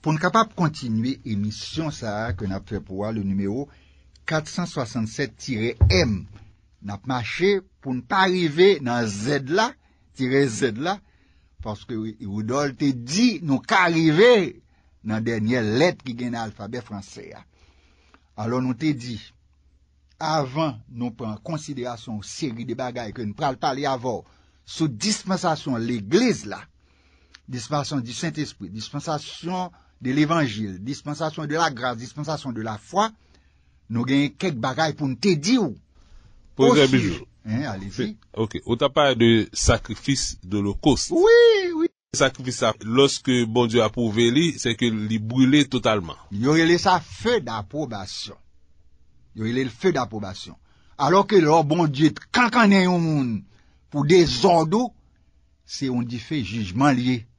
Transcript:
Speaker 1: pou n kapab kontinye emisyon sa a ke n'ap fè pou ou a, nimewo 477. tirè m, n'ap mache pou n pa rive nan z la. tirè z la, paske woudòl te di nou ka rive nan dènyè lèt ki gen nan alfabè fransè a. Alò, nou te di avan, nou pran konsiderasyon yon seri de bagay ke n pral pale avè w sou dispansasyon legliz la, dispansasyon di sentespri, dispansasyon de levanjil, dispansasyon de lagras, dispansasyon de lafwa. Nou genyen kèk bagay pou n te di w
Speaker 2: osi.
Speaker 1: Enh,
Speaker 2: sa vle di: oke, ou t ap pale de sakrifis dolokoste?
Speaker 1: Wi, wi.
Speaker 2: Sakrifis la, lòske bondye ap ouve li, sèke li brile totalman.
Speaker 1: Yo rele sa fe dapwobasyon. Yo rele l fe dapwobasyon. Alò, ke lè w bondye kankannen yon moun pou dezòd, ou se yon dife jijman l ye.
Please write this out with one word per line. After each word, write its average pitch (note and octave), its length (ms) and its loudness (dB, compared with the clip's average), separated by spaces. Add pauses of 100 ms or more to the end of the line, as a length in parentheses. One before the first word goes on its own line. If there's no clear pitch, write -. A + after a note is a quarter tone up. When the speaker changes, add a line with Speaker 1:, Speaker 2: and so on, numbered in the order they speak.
Speaker 1:
pou D#3 120 0
n D#3 60 -4
kapab A3 380 2
kontinye C3 600 -2 (100)
emisyon G#2+ 640 -4
sa G#2+ 200 -6 (120)
a A#2+ 100 -6
ke G#2 120 -6
n'ap F#2+ 200 -8
fè G2+ 120 -6
pou F#2+ 220 -10
ou G#2+ 60 -4
a, A2+ 40 -4
nimewo G2 560 -4 (600)
477. C#3+ 1080 -6
tirè A#2+ 360 -4 (300)
m, G2+ 180 -2 (600)
n'ap G2+ 280 -12
mache E3 480 0 (240)
pou C3 100 -6
n B2+ 100 -4
pa F#3+ 280 2
rive F3 540 4
nan A#2+ 240 0
z A#2 340 -2 (100)
la. A3 180 2 (480)
tirè C3+ 320 2
z A2 220 -2 (100)
la, F#3 140 -2 (680)
paske A2 340 -10
woudòl A2 840 -4
te D3 140 2
di D#3 540 0
nou C3+ 160 0
ka F#3+ 300 2
rive E3 680 4 (440)
nan A2 180 -2
dènyè A#2 380 0 (160)
lèt D3+ 240 2
ki A#2+ 160 -10
gen A#2+ 160 -6
nan A#2 140 -6
alfabè A2+ 360 -12
fransè G2+ 440 -16 (100)
a. - 60 -20 (960)
Alò, B2 200 -2
nou B2+ 160 -2
te D#3 160 0
di A#2+ 240 -10 (1000)
avan, D3+ 640 -2 (100)
nou A#2+ 240 -8
pran G#2+ 320 -8
konsiderasyon B2 720 -8
yon G2+ 80 -12
seri A#2 400 -8
de A2+ 120 -6
bagay A#2+ 360 -8
ke B2+ 80 -10
n G#2 160 -8
pral C#3 240 -4
pale C#3+ 240 -2
avè B2+ 320 -4
w - 80 -14 (420)
sou D#3+ 220 -2
dispansasyon E3 960 -4
legliz B2 640 0
la, F2+ 100 -12 (880)
dispansasyon C3+ 560 -6
di A#2 120 -12
sentespri, D3+ 560 -8
dispansasyon D#3+ 1000 -8 (320)
de B2+ 100 -2
levanjil, C3+ 680 0
dispansasyon D3+ 680 -8
de D3+ 80 -2
lagras, B2+ 400 -2
dispansasyon C#3 580 -8
de A2 100 -6
lafwa. F3 420 -2 (800)
Nou A#2 200 -2
genyen C#3 280 2
kèk E3 240 -4
bagay C#3 360 -2
pou C#3+ 120 -2
n B2+ 80 -4
te G3 240 2
di G#3 180 2
w D#3+ 140 0 (840)
Speaker 2:
osi. C3 680 4 (240)
Speaker 1:
Enh, A#2+ 160 -2
Speaker 2:
sa A2 160 -8
vle G2 80 -12
di: B2+ 200 -4 (280)
oke, G#2+ 300 -4
ou A#2 100 -2
t D3 80 -2
ap C3+ 120 0
pale C#3 200 4
de A2+ 140 6 (260)
sakrifis - 760 -2 (100)
dolokoste? G2+ 720 0
Speaker 1:
Wi, G#4+ 640 6
wi. E4 100 -2 (280)
Speaker 2:
Sakrifis B2+ 480 -2
la, G#2+ 100 2 (100)
lòske B2+ 640 2
bondye A#2 360 2
ap G#2 160 -2
ouve A#2 320 2
li, D#3+ 180 2 (100)
sèke A#2 320 0
li G#2+ 280 -2
brile C3 480 4
totalman. G#2+ 500 -2 (140)
Speaker 1:
Yo B2+ 240 2
rele E3 240 4
sa F#3 200 4
fe - 440 -2
dapwobasyon. A2 920 -10 (1000)
Yo A2 120 -4
rele B2+ 200 0
l A2 40 -10
fe F#3 240 0
dapwobasyon. G#2+ 600 -8 (440)
Alò, F3 280 6
ke G3+ 120 8
lè D3+ 80 4
w D#3+ 200 6
bondye D3+ 440 4 (220)
kankannen G#3+ 540 6
yon F3 160 4
moun C#3 300 0 (540)
pou C#3+ 200 -2
dezòd, E3 680 4
ou B3 160 0 (760)
se - 200 -6
yon B2 200 0
dife B2 340 -6
jijman A2 540 0
l B2 100 -2
ye. B2+ 120 0 (200)